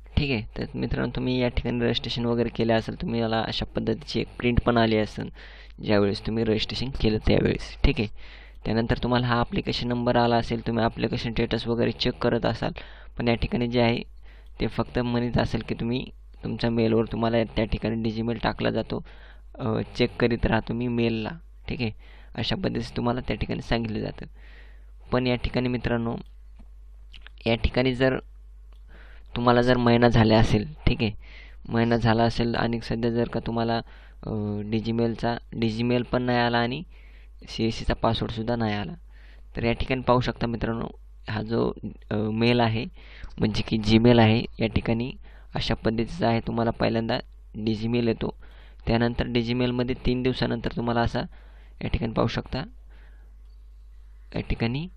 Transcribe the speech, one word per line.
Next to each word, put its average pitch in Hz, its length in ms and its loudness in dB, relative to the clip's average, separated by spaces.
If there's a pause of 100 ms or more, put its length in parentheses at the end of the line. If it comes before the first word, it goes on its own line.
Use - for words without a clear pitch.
(180)
ठीक 143 140 2
आहे, 113 100 2 (160)
तर 120 80 -4 (100)
मित्रांनो, 127 400 -2
तुम्ही 127 260 0
या 123 60 4
ठिकाणी 123 320 0
registration 117 460 0
वगैरे 117 240 2
केलं 117 240 2
असेल, 113 280 0
तुम्ही 117 200 -2
याला 113 200 0
अशा - 240 -4
पद्धतीची 113 540 -4
एक 110 80 -4 (100)
print 120 240 2
पण 117 160 2
आली 113 200 4
असेल - 320 -4 (560)
ज्यावेळेस 101 420 2
तुम्ही 113 160 0
registration 110 460 0 (120)
केलं 110 160 4 (100)
त्यावेळेस, - 560 2
ठीक - 160 4
आहे. 104 80 0 (580)
त्यानंतर 113 320 2
तुम्हाला 123 300 2
हा 120 120 2
application 120 480 -2
number 120 280 2
आला 117 200 6
असेल, 117 320 0
तुम्ही 113 160 2
application 117 480 -2
status 113 360 0
वगैरे 117 240 2
चेक 123 220 -2
करत 120 320 0
असाल, 110 260 0 (460)
पण 120 100 0
या 117 80 4
ठिकाणी 120 320 -2
जे 120 140 2
आहे 117 180 4 (600)
ते 120 80 0
फक्त 117 320 -4
म्हणत 120 380 0
असेल 117 320 0
की 117 60 -2
तुम्ही 117 300 -4 (380)
तुमच्या 113 260 -2
मेलवर 113 420 2
तुम्हाला 113 320 0
त्या 110 220 0
ठिकाणी 113 440 -2
Digimel 113 340 -4
टाकला 117 260 0
जातो, 113 340 -4 (560)
अ, 110 220 -2 (160)
check 120 180 2
करीत 117 300 2
राहा 110 140 2
तुम्ही 117 280 -4
मेलला, 113 420 0 (380)
ठीक - 140 -6
आहे. 110 100 -2 (440)
अशा 117 200 -2
पद्धतीचं 117 420 -4
तुम्हाला 120 240 0
त्या 123 140 -2
ठिकाणी - 260 -6
सांगितलं 110 380 -2
जातं. 104 260 -8 (840)
पण 127 160 2
या 123 80 4
ठिकाणी 123 320 -2
मित्रांनो, 120 480 -2 (1300)
या 113 80 2
ठिकाणी 127 400 0
जर 131 220 2 (1160)
तुम्हाला 120 260 6
जर 123 160 6
महिना 120 300 6
झाला 110 300 8
असेल, 107 300 4 (200)
ठीक 123 140 4
आहे, 107 100 2 (580)
महिना 117 280 2
झाला 113 260 4
असेल 117 320 2
आणि 113 280 0
सध्या 117 280 0
जर 117 160 2
का 117 120 -4
तुम्हाला, 117 380 0 (460)
अ, - 60 -6 (320)
Digimel-चा, 113 760 0 (180)
Digimel 117 480 0
पण 123 200 0
नाही 123 140 2
आला 120 200 2
आणि 123 260 -2 (680)
सीएससीचा - 440 0
पासवर्डसुद्धा 113 600 0
नाही 113 180 0
आला, 101 200 -6 (600)
तर - 80 -4
या 117 100 2
ठिकाणी 127 280 -2
पाहू 123 180 4
शकता 120 280 -2
मित्रांनो, 117 400 -4 (420)
हा 110 120 -2
जो, 113 300 0 (380)
अ, 110 60 -2
मेल 110 440 2
आहे, 113 260 0 (540)
म्हणजे 107 280 0
की 110 100 0
Gmail 113 420 8
आहे, 113 260 6 (140)
या 113 80 2
ठिकाणी 117 440 0 (440)
अशा 117 180 -2
पद्धतीचा 113 560 0
आहे. 117 100 4
तुम्हाला 113 320 0
पहिल्यांदा 113 480 0 (380)
Digimel 113 500 0
येतो, 110 280 -2 (520)
त्यानंतर 120 400 2
Digimel-मध्ये 123 680 0 (100)
तीन 127 180 2
दिवसानंतर 120 520 0
तुम्हाला 117 260 0
असा 117 180 0 (640)
या 110 40 -4
ठिकाणी 117 260 -2
पाहू 120 140 2
शकता, 120 320 -4 (1800)
या 110 60 -2
ठिकाणी 135 560 -2